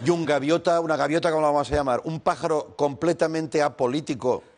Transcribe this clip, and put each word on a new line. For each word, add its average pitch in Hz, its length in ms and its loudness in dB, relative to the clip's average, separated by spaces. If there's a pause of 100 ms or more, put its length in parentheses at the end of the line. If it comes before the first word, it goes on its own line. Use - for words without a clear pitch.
Y 131 60 0
un 170 160 2
gaviota, 160 540 2
una 160 180 0
gaviota, 147 320 0
¿cómo 156 120 0
la 151 60 4
vamos 143 240 0
a 147 40 -2
llamar? 135 300 0
Un 160 160 -6
pájaro 160 540 -2
completamente 160 840 0
apolítico 127 800 -2 (140)